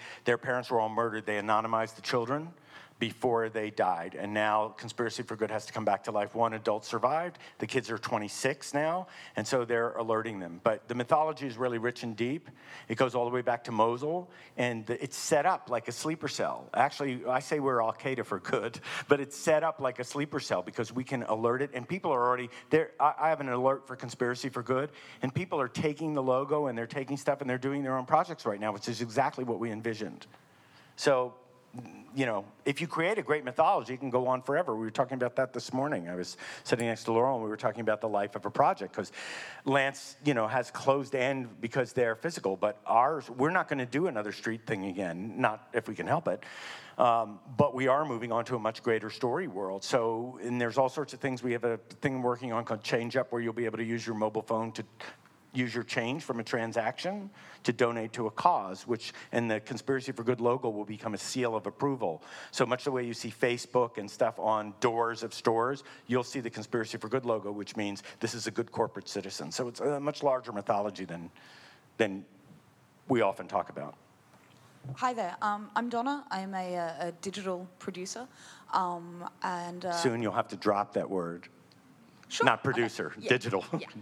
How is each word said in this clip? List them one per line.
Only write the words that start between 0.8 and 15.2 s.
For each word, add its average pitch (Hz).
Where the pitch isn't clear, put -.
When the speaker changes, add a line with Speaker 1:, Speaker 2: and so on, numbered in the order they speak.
Speaker 1:
all 110
murdered. 110
They 104
anonymized 110
the -
children 135
before 117
they 110
died. 92
And 101
now 107
Conspiracy 117
for 117
Good 107
has 107
to -
come 113
back 101
to 113
life. 104
One 113
adult 110
survived. 147
The 117
kids 113
are 110
twenty-six -
now, 160
and 110
so 123
they're 117
alerting 113
them. 87
But 110
the 120
mythology 147
is 113
really 123
rich 120
and 113
deep. 123
It 113
goes 127
all 120
the 120
way 123
back 120
to 120
Mosul, 127
and 117
the, 117
it's 123
set 147